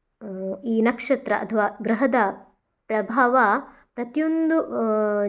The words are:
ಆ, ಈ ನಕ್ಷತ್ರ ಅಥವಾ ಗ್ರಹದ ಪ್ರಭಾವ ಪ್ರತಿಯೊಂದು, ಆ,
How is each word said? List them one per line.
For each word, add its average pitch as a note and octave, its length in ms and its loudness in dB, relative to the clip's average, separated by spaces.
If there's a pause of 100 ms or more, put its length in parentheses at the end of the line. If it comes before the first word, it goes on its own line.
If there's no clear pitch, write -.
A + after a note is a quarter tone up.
(220)
ಆ, F#3+ 400 -10
ಈ A3+ 200 0
ನಕ್ಷತ್ರ B3 520 0
ಅಥವಾ G#3 480 -2
ಗ್ರಹದ A3+ 340 0 (720)
ಪ್ರಭಾವ A#3 500 2 (580)
ಪ್ರತಿಯೊಂದು, D#4+ 680 0
ಆ, G#3+ 680 0